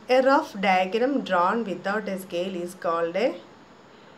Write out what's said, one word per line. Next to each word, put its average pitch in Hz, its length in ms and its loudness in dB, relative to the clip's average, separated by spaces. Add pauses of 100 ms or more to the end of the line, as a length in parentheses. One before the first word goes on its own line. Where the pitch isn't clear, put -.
a 254 140 6
rough 269 380 2
diagram 196 600 2
drawn 190 440 2
without 196 440 -4
a 190 100 -6
scale 180 380 -6
is 175 180 -8
called 170 400 -2
a 254 220 0 (800)